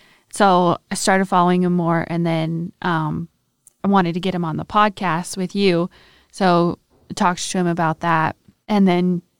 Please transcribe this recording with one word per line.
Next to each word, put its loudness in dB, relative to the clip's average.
So 2
I -4
started 2
following 2
him 0
more, 0
and -2
then, -4
um, -4
I 0
wanted 2
to -6
get -2
him -4
on -6
the -8
podcast -2
with -6
you. 2
So 2
I -12
talked -2
to -4
him 0
about -2
that. -2
And 4
then, 0